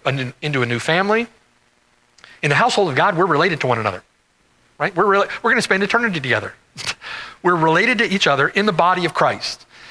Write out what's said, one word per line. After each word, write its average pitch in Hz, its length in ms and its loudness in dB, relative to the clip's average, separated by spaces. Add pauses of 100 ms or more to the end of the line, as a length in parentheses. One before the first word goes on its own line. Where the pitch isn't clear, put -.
a 135 60 0
new, 131 300 -6
into 143 220 -2
a - 20 0
new 117 140 -2
family. 202 480 0 (1120)
In 151 80 0
the 143 60 2
household 202 340 2
of 127 60 -4
God, 175 200 2
we're 185 120 2
related 160 340 0
to 135 60 -2
one 120 100 0
another, 101 240 -4 (760)
right? 175 160 -4
We're 202 100 2
rela-, 196 240 2 (140)
we're 226 80 2
gonna 233 100 2
spend 196 220 0
eternity 214 360 0
together. 110 360 -2 (200)
<laughs> - 680 -12
We're 180 120 4
related 170 440 2
to 233 60 0
each 190 200 -2
other 139 220 4
in 208 180 0
the 220 80 2
body 175 320 2
of - 80 -4
Christ. - 520 -2 (260)